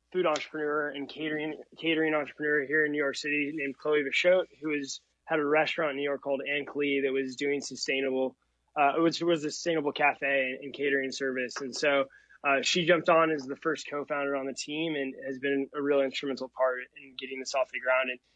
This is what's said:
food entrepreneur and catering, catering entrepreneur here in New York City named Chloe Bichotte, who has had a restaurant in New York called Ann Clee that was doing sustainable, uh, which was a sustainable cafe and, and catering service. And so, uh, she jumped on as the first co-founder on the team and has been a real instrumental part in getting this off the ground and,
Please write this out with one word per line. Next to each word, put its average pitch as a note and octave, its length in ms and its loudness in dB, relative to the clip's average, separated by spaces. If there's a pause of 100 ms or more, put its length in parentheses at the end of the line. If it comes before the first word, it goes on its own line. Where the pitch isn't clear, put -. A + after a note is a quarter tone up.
(140)
food F3+ 140 2
entrepreneur D3+ 640 -2
and C#3 200 -8
catering, D3+ 460 -4 (260)
catering D#3+ 320 2
entrepreneur D3+ 540 0
here D3+ 180 2
in D3 60 0
New D3 80 0
York C#3 160 0
City D3 360 -2
named C#3 240 -6
Chloe D3+ 280 2
Bichotte, F3 420 4 (160)
who D3+ 140 -2
has C#3+ 240 -6 (260)
had D#3+ 140 0
a D3 40 0
restaurant D3+ 480 2
in C3+ 60 -6
New C#3+ 60 -2
York C#3 180 -2
called C#3 260 -2
Ann C#3+ 200 -2
Clee C#3+ 360 0
that C3+ 80 0
was C3 240 -2
doing C#3+ 260 0
sustainable, C3 760 -2 (440)
uh, C#3 180 6
which E3 260 2
was E3+ 200 2
a D3+ 60 -4
sustainable D3+ 420 -2
cafe C#3 640 0
and, C#3+ 100 -10
and C3 100 -10
catering C3+ 360 0
service. B2+ 500 -4
And C3 140 -6
so, C#3+ 280 2 (440)
uh, C#3 140 4
she E3+ 240 2
jumped E3 240 4
on E3 220 6
as D3+ 120 0
the C3+ 120 -8
first - 340 -4
co-founder C#3+ 460 -2
on C3+ 100 -2
the C3+ 80 -6
team D#3 420 -4
and C3+ 200 -4 (100)
has C3+ 140 -6
been C#3 360 0
a D3 60 -4
real C#3+ 200 4
instrumental C3 540 -4
part B2+ 260 2 (220)
in C3+ 160 -20
getting C3 200 -10
this C3 160 -8
off C3 180 0
the B2+ 60 -8
ground B2+ 320 2
and, B2 80 -10 (160)